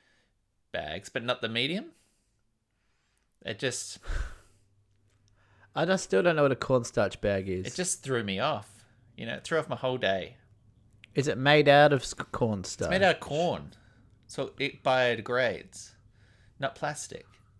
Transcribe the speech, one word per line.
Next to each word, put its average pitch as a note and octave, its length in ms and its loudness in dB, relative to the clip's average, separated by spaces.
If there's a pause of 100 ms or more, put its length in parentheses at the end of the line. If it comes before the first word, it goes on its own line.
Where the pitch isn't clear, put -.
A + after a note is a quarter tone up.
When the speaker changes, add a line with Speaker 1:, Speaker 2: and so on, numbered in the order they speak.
(720)
Speaker 1:
bags, E2 380 -8
but A#2+ 160 -8
not B2 180 -4
the A2+ 60 -2
medium. C#3+ 380 -4 (1600)
It A2 140 -8
just - 400 -6 (1800)
Speaker 2:
I D3+ 100 0
just F#3 200 0
still F#3+ 180 4
don't F3 140 4
know D3 60 4
what C3+ 100 6
a C3 40 0
cornstarch A#2+ 640 0
bag G2 280 0
is. F#2 180 -4
Speaker 1:
It - 80 -8
just - 300 -4
threw B2 180 -2
me G2 160 -4
off. B2 300 -2 (480)
You A#2 100 -12
know, A2+ 80 -6
it - 100 -10
threw D#3+ 140 -2
off D3+ 100 -2
my B2 80 -6
whole B2+ 220 -4
day. F#2+ 380 -2 (800)
Speaker 2:
Is C#3+ 140 0
it G#2+ 100 -2
made D3 300 6
out D3 240 10
of C3 100 2
s-, - 120 -8
cornstarch? - 720 -4
Speaker 1:
It's F#3 140 0
made G3 40 4
out F3 120 4
of - 40 -12
corn. C#3+ 520 -4 (540)
So B2+ 320 -8
it - 240 -4
biodegrades, A#2+ 1080 0 (680)
not C3+ 160 -4
plastic. - 520 -10 (340)